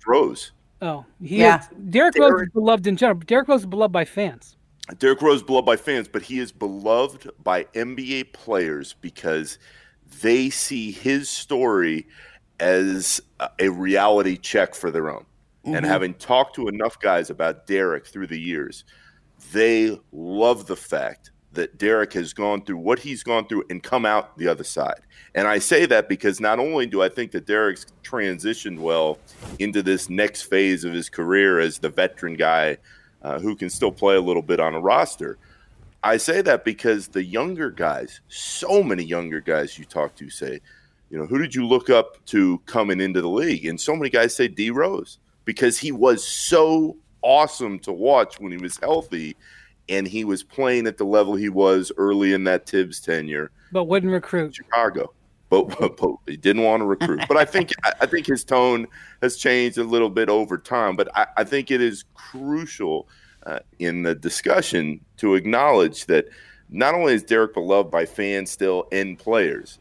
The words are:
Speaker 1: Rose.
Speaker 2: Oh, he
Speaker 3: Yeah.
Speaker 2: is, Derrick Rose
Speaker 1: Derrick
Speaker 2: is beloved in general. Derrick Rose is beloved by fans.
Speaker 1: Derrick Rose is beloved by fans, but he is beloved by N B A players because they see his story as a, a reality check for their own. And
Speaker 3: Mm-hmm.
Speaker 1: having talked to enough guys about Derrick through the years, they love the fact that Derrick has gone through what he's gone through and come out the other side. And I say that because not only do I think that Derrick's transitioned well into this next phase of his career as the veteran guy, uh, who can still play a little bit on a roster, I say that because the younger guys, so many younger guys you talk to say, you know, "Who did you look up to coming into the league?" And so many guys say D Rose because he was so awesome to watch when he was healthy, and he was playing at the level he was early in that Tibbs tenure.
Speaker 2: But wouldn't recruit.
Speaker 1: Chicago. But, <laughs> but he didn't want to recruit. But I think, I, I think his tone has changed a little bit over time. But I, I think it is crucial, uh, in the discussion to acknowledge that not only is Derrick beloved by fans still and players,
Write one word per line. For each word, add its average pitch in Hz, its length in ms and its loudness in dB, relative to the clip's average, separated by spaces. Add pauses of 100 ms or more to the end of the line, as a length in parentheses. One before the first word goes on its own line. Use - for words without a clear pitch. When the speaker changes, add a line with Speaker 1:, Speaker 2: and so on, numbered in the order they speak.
Speaker 1:
Rose. - 460 0 (280)
Speaker 2:
Oh, 151 240 -8 (180)
he 175 180 -4
Speaker 3:
Yeah. - 200 8
Speaker 2:
is, - 60 -18 (240)
Derrick 285 280 4
Rose 285 120 8
Speaker 1:
Derrick 180 180 2
Speaker 2:
is - 60 -20
beloved 220 320 2
in 196 100 0
general. 214 220 2
Derrick 240 300 0
Rose 269 120 4
is 190 60 -12
beloved 196 260 0
by 170 140 0
fans. 170 500 -8 (420)
Speaker 1:
Derrick 135 220 4
Rose 143 180 6
is 110 40 -10
beloved 131 240 2
by 117 100 6
fans, 123 320 -2
but 107 140 -6
he 127 160 -8
is 123 140 -6
beloved 110 760 -2 (160)
by 92 300 -2
N 120 200 -6
B 131 260 -8
A 131 40 -8
players 82 760 -6
because 80 580 -6 (640)
they 127 260 2
see 117 440 -6
his 139 360 -2
story 95 760 0 (540)
as 92 600 0 (200)
a, 67 180 -6
a 95 100 2
reality 95 680 2
check - 380 -2
for 87 160 -6
their 78 200 -4
own. 58 140 -12 (400)
And 156 100 -4
Speaker 3:
Mm-hmm. 85 100 -2
Speaker 1:
having 92 300 0
talked 127 400 0
to 120 140 -6
enough 107 300 -4
guys 90 300 0
about 82 380 -4
Derrick 95 400 -2
through 95 220 -12
the 80 120 -10
years, 80 440 -8 (680)
they 110 460 4 (140)
love 101 540 0
the 95 100 -6
fact - 560 -8 (200)
that 82 260 -6
Derrick 107 340 0
has 87 200 -6
gone 101 320 -4
through 95 140 -8
what 98 200 0
he's 139 240 -12
gone 113 240 -2
through 104 220 -4
and 90 140 -10
come 123 240 -2
out 107 320 -2
the 85 100 -4
other 80 160 -2
side. - 360 -6 (340)
And 101 140 0
I 107 100 2
say 160 280 4
that 110 220 4
because 98 320 -2
not 107 180 2
only 139 280 -2
do 101 160 0
I 95 60 4
think 117 240 -8
that 82 140 -8
Derrick's 104 400 0 (160)
transitioned 98 760 -6
well 80 400 0 (400)
into 101 240 -2
this 92 260 -2
next 101 340 -2
phase 95 420 0
of 87 80 -6
his 85 160 -6
career 92 500 2
as 82 200 0
the 80 100 -4
veteran 87 460 -2
guy, 78 440 0 (440)
uh, 71 160 -8
who 101 180 -6
can 92 140 -8
still 101 220 -2
play 98 240 2
a 95 40 4
little 87 220 0
bit 82 180 0
on 80 140 0
a 80 60 -6
roster, 98 580 0 (640)
I 110 160 2
say 165 240 0
that 147 220 2
because 110 440 -2
the 95 160 -4
younger 139 460 -4
guys, 76 580 -6
so - 540 0
many 95 200 -2
younger 82 380 -6
guys 76 380 -2
you 78 60 -18
talk 73 320 -4
to 71 140 -18
say, 69 300 -10 (500)
you 80 80 -10
know, 76 80 -6
"Who 123 120 -4
did 147 160 -6
you 127 120 -4
look 123 240 2
up - 360 2
to 92 400 2
coming 101 340 0
into 95 200 0
the 85 80 -2
league?" 107 380 -2
And 82 140 -6
so 151 160 -2
many 143 140 -4
guys 120 260 2
say 120 120 2
D 104 220 -4
Rose 160 480 -4 (280)
because 113 320 2
he 156 140 -6
was 120 300 4
so 160 720 2 (280)
awesome 127 580 2
to 101 100 -10
watch 113 480 2
when 95 140 -12
he 87 60 -10
was 90 180 -10
healthy, 95 580 -4 (540)
and 98 180 -2
he 107 180 -6
was 98 200 -4
playing 123 420 0
at 110 120 -6
the 107 60 -2
level 101 300 4
he 104 140 -2
was 95 480 4
early 98 380 2
in 95 100 0
that 92 220 0
Tibbs 92 340 -2
tenure. 78 500 -4 (220)
Speaker 2:
But 180 120 0
wouldn't 185 280 0
recruit. 170 420 -4
Speaker 1:
Chicago. - 600 -2 (340)
But, 95 200 4
<laughs> - 280 -2
but - 140 0 (160)
he 73 100 -8
didn't 101 280 2
want 110 180 4
to - 40 -2
recruit. 98 400 0
But 143 120 4
I 151 80 6
think, 185 240 -2 (120)
I, - 200 0
I 135 40 2
think 165 200 -2
his 131 180 0
tone 123 420 2 (360)
has 127 160 0
changed 123 400 0
a 117 60 0
little 113 260 2
bit 110 180 0
over 104 300 2
time. 113 360 -2
But 98 220 0
I, 104 100 2 (120)
I 110 60 4
think 139 260 -4
it 127 100 2
is 113 320 -2
crucial, 135 960 -8 (380)
uh, 71 140 -8 (180)
in 87 240 -4
the 85 120 0
discussion 78 840 -2 (160)
to 101 180 2
acknowledge 107 720 2
that 80 200 2 (420)
not 131 260 0
only 160 200 2
is 104 80 0
Derrick 110 320 2
beloved 95 360 2
by 85 140 0
fans 98 460 -6
still 92 420 0
and 95 260 -4
players, 107 640 -2